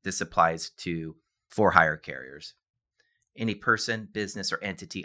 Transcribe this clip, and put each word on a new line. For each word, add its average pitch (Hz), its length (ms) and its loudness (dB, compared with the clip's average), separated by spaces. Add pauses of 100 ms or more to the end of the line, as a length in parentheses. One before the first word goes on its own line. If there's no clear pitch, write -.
this 95 160 -2
applies 82 560 2
to 80 400 -8 (320)
for-hire 82 480 6
carriers. 67 560 -16 (800)
Any 113 200 -2
person, 110 580 0
business, 101 400 -4
or - 100 -6
entity 95 420 -8